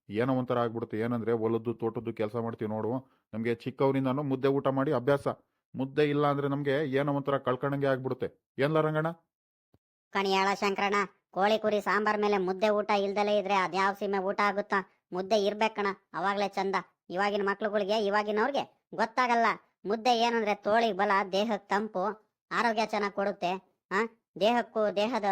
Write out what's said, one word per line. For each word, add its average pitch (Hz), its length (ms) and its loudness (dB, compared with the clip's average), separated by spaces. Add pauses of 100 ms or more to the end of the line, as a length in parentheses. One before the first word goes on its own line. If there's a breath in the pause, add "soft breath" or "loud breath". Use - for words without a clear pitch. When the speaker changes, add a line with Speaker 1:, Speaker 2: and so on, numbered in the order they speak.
(100)
Speaker 1:
ಏನೋ 127 280 0
ಒಂಥರ 123 200 0
ಆಗ್ಬಿಡುತ್ತೆ. 113 400 -2
ಏನಂದ್ರೆ 117 340 0
ಹೊಲದ್ದು, 113 420 0
ತೋಟದ್ದು 113 380 -4
ಕೆಲ್ಸ 110 240 -4
ಮಾಡ್ತೀವಿ 113 340 -4
ನೋಡು, 110 400 -4 (240 soft breath)
ನಮ್ಗೆ 113 200 -2
ಚಿಕ್ಕವರಿಂದನೂ 135 680 0
ಮುದ್ದೆ 135 260 0
ಊಟ 139 200 0
ಮಾಡಿ 135 240 0
ಅಭ್ಯಾಸ. 135 360 2 (460)
ಮುದ್ದೆ 139 360 0
ಇಲ್ಲ 147 160 2
ಅಂದ್ರೆ 143 220 0
ನಮ್ಗೆ 143 420 0
ಏನೋ 143 240 0
ಒಂಥರ 139 240 0
ಕಳ್ಕೊಂಡಂಗೆ 139 480 -2
ಆಗ್ಬಿಡುತ್ತೆ. 131 720 -4
ಏನ್ಲ 151 220 2
ರಂಗಣ್ಣ? 156 300 0 (1000)
Speaker 2:
ಕಣಿಯಾಳ 196 440 2
ಶಂಕರಣ್ಣ, 202 400 0 (360)
ಕೋಳಿ 208 280 2
ಕುರಿ 214 220 0
ಸಾಂಬಾರ್ 208 400 0
ಮೇಲೆ 208 180 2
ಮುದ್ದೆ 190 300 0
ಊಟ 208 220 0
ಇಲ್ದಲೇ 208 480 2
ಇದ್ರೆ 196 160 0
ಅದ್ಯಾವ್ 190 420 0
ಸೀಮೆ 196 220 -2
ಊಟ 196 220 -2
ಆಗುತ್ತಾ? 202 520 0 (200 soft breath)
ಮುದ್ದೆ 196 320 0
ಇರ್ಬೇಕ್ 214 320 0
ಕಣ, 202 100 0 (280)
ಅವಾಗ್ಲೇ 196 340 -2
ಚಂದ. 196 260 -4 (360)
ಇವಾಗಿನ 202 340 0
ಮಕ್ಳುಗಳಿಗೆ, 202 540 0
ಇವಾಗಿನವ್ರಿಗೆ 208 960 -2
ಗೊತ್ತಾಗಲ್ಲ. 233 520 2 (380)
ಮುದ್ದೆ 226 340 2
ಏನಂದ್ರೆ 226 360 2
ತೋಳಿಗ್ 214 420 2
ಬಲ, 202 140 0 (220)
ದೇಹಕ್ 202 360 -2
ತಂಪು, 202 580 -4 (240)
ಆರೋಗ್ಯ 220 360 0
ಚೆನ್ನಾಗ್ 202 260 -2
ಕೊಡುತ್ತೆ. 190 680 -4 (100)
ಆ, 208 140 2 (360)
ದೇಹಕ್ಕೂ, 220 500 0
ದೇಹದ 208 420 -2